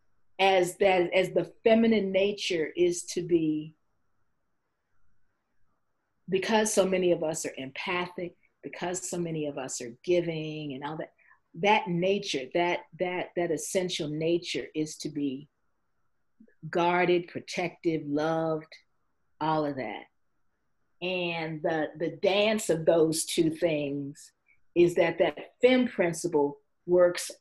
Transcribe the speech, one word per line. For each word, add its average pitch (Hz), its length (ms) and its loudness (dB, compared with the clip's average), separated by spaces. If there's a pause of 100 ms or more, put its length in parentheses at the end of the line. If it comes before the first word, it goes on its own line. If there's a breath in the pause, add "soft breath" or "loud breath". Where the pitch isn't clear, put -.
(380)
as 185 400 4
that, 185 360 4
as 180 160 2
the 175 200 -2 (140)
feminine 226 480 4
nature 190 640 0
is 175 280 2
to - 180 -6
be, 160 520 0 (2500)
because 214 440 2
so 190 140 4
many 185 260 2
of 165 100 0
us 160 240 -4
are 131 100 -8
empathic, 175 800 -8 (280)
because 175 460 -8
so 180 100 -8
many 160 280 -4
of 143 120 -8
us 135 220 -8
are 120 140 -12 (100)
giving 156 720 -2
and 139 100 -10
all 151 140 -8
that, - 140 -12 (480 soft breath)
that 202 280 2
nature, 175 560 -2 (100)
that, 175 260 0 (180)
that, 180 380 -4
that 170 140 -2
essential 175 580 -4
nature 160 680 -2
is 156 220 -6
to - 120 -10
be 143 400 -6 (1200)
guarded, 175 580 2
protective, 160 800 -4
loved, 160 600 -2 (720)
all 156 260 0
of 143 100 -6
that. 107 280 -8 (960)
And 170 600 -4
the, 160 260 0 (100)
the 160 240 -4
dance 208 480 2
of 160 160 0
those 160 380 4
two 165 260 2
things 147 800 -4 (460)
is 170 180 4
that 165 240 2
that 170 180 2 (240)
fem 254 280 6
principle 165 680 0 (280)
works 175 440 4 (100)